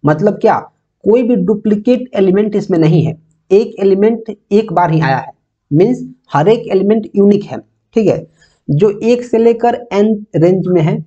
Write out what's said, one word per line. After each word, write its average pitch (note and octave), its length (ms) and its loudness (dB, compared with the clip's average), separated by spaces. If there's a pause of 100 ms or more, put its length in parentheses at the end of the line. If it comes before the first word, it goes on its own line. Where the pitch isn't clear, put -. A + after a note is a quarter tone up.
मतलब D#3+ 360 0
क्या, F3+ 180 2 (460)
कोई A3+ 180 2
भी A#3 160 0
डुप्लीकेट G#3 760 -2
एलिमेंट G3+ 420 0
इसमें F#3 220 -2
नहीं D#3+ 260 2
है, D#3 120 -6 (340)
एक G#3 300 2
एलिमेंट G3+ 500 0 (220)
एक G#3 200 0
बार E3+ 180 0
ही D#3+ 100 0
आया C3+ 160 0
है, - 160 -10 (380)
मीन्स G3 340 0 (280)
हर D3+ 160 2
एक A3+ 240 0
एलिमेंट G3+ 440 0
यूनिक G3+ 280 2
है, - 140 -12 (380)
ठीक F3 120 0
है, - 180 -2 (420)
जो D#3+ 220 2 (120)
एक A#3+ 220 0
से - 140 -2
लेकर A#3 400 0 (160)
n G#3+ 200 2 (220)
रेंज F3+ 300 2
में F3+ 160 0
है। F#3 240 -2